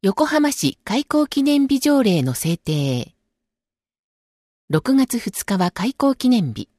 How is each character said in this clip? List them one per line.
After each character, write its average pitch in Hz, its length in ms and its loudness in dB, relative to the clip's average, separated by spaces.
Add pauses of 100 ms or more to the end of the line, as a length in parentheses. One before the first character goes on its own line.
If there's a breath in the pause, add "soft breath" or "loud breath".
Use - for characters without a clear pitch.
横 196 220 0
浜 294 260 2
市 - 320 -4
開 254 220 -4
港 302 220 0
記 - 160 -2
念 285 260 2
日 277 100 2
条 285 240 2
例 175 200 2
の 127 120 -2
制 165 220 -2
定。 139 580 -4 (1600)
六 156 260 0
月 254 220 0
二 - 260 -8
日 196 120 -2
は 180 140 0
開 226 240 -4
港 277 200 0
記 254 140 -2
念 196 240 2
日。 - 160 -12 (100)